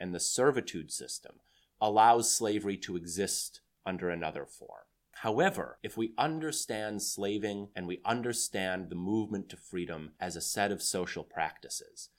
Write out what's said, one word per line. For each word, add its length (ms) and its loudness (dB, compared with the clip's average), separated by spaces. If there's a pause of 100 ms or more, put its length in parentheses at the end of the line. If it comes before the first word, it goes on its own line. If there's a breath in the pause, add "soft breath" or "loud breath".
and 140 -4
the 60 -4
servitude 720 2
system 500 -10 (420 soft breath)
allows 520 8
slavery 440 2
to 180 -6
exist 640 -4 (240)
under 240 -2
another 380 -4
form. 380 -18 (360)
However, 640 0
if 160 -6
we 180 0
understand 880 0
slaving 760 -2
and 100 -4
we 200 -4
understand 840 0
the 80 -6
movement 540 -2
to 80 -14
freedom 600 -6
as 160 -4
a 60 -8
set 320 2
of 100 -2
social 400 -2
practices, 880 -6 (100)